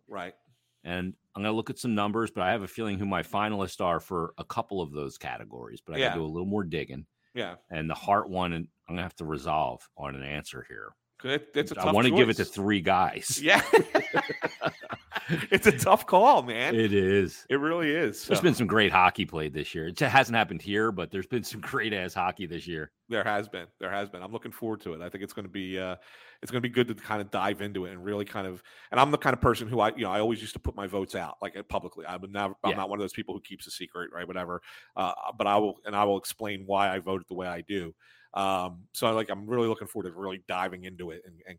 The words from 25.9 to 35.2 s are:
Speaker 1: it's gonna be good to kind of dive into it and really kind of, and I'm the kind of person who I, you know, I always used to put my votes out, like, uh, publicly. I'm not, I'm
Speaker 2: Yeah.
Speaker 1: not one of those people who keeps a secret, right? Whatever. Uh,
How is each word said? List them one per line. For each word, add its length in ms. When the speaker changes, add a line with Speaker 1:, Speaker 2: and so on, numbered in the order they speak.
Speaker 1:
it's 80
gonna 100
be 80
good 200
to 40
kind 280
of 100
dive 300
into 240
it 80
and 120
really 200
kind 200
of, 160
and 80
I'm 100
the 80
kind 160
of 80
person 260
who 120
I, 160
you 80
know, 80
I 80
always 220
used 120
to 60
put 160
my 100
votes 300
out, 260
like, 160
uh, 60
publicly. 420
I'm 260
not, 200
I'm 80
Speaker 2:
Yeah. 60
Speaker 1:
not 140
one 80
of 40
those 100
people 200
who 80
keeps 240
a 60
secret, 420
right? 140
Whatever. 340
Uh, 180